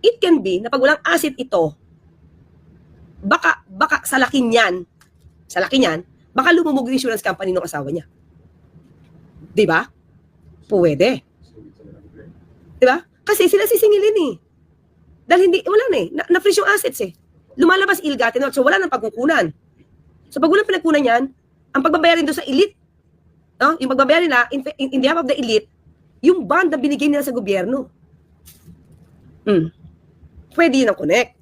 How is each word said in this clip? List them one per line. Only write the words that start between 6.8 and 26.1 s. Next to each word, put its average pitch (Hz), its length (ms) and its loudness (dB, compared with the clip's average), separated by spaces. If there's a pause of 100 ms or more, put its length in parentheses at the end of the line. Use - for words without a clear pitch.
yung 262 100 -2
insurance 233 240 -4
company 190 320 -4
ng 180 80 -2
asawa 147 300 -8
niya. 165 160 -8 (1500)
Di 220 140 -4
ba? 170 180 -4 (800)
Pwede. 175 560 -2 (1500)
Di - 80 2
ba? 254 140 4 (240)
Kasi 403 240 0
sila 403 220 2
sisingilin 415 500 2 (140)
eh. - 20 -8 (920)
Dahil 359 240 4
hindi, 359 160 0
wala 427 240 2
na 311 100 0
eh. 170 140 -4
Na, - 160 -6
na-freeze 392 320 2
yung - 80 0
assets - 320 -2
eh. 190 80 -6 (480)
Lumalabas 381 400 2
ill-gotten 254 420 -2
wealth. 269 140 -2
So, 277 80 0
wala 294 160 2
nang 370 140 -2
pagkukunan. 226 580 -2 (800)
So, - 80 -8
pag 302 100 2
walang 403 220 2
pinagkunan 320 320 0
yan, 240 200 2 (520)
ang 269 80 -2
pagbabayarin 330 400 2
doon 302 160 -2
sa - 80 -10
elite, 330 320 0 (800)
no? 294 240 2
Yung 254 80 -4
pagbabayarin 285 400 2
na, 247 240 2
in, 269 80 -6 (160)
in, 262 160 -4
in 269 80 0
behalf 311 160 0
of 302 80 -4
the 269 80 -2
elite, 226 320 -2 (560)